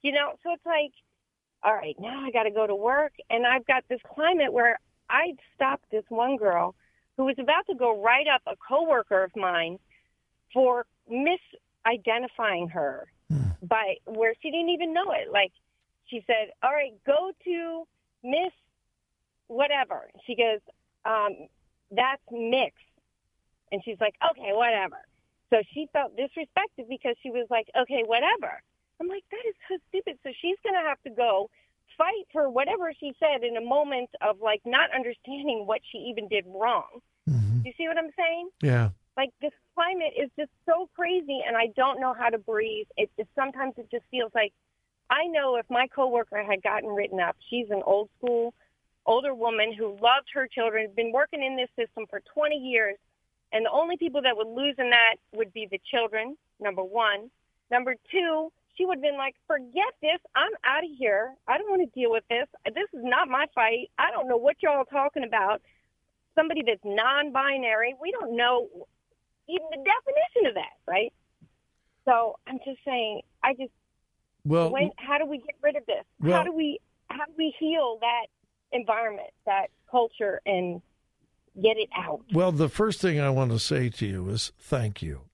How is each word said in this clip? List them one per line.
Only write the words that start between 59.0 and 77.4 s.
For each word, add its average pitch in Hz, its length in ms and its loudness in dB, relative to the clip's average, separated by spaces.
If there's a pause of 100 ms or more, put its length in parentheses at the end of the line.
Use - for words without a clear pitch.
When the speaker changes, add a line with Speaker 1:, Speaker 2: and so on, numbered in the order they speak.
Speaker 1:
been 285 140 0
like, 269 180 -4 (120)
"Forget 302 540 -2
this. 320 180 0 (160)
I'm 320 160 2 (140)
outta 302 220 2 (100)
here. 233 380 0 (120)
I 262 100 2
don't 415 120 -4
wanna 370 180 4
deal 240 240 0
with 226 160 0
this. 240 200 -2 (180)
This 349 280 -4
is 247 100 -10
not 262 260 2
my 269 160 0 (100)
fight. 233 420 0
I 294 140 2
don't 254 160 -2
know 247 80 2
what 262 260 2
y'all 294 180 4
are 262 60 0
talking 277 380 -2
about." 226 380 0 (720)
Somebody 311 300 2
that's 220 200 0
non-binary, 254 1200 0
we 339 100 -4
don't 302 240 -6
know 240 320 2 (800)
even 370 220 -4
the 302 80 -8
definition 494 680 2
of 214 80 -2
that, 160 180 -6 (140)
right? - 260 0 (880)
So 233 440 2
I'm 262 180 -8
just 269 180 -12
saying, 226 380 -4 (220)
I 269 100 4
just, 254 180 -8 (720)
Speaker 2:
Well, 165 280 4
Speaker 1:
when, 269 260 0
how 285 220 0
do 320 80 2
we 294 100 -4
get 240 240 -12
rid 285 140 2
of 277 100 -4
this? - 180 -4 (160)
Speaker 2:
well, - 160 4
Speaker 1:
How - 80 4
do 349 80 -2
we, 311 280 -2 (300)
how 294 160 -6
do 320 120 -20
we 320 220 0